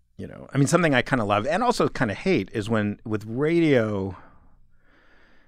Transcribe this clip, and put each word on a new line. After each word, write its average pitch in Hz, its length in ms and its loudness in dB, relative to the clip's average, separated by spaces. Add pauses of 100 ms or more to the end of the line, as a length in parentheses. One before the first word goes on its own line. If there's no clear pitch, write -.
(180)
you 95 100 -12
know, - 260 -18
I - 40 -2
mean, 143 100 4
something 165 260 2
I 123 80 4
kinda 120 220 -2
love 104 240 2
and 170 160 -2
also 220 240 0
kinda 113 260 -2
hate 156 380 -2
is 107 180 -4
when 104 360 0
with 107 200 -4
radio, 117 920 2 (1300)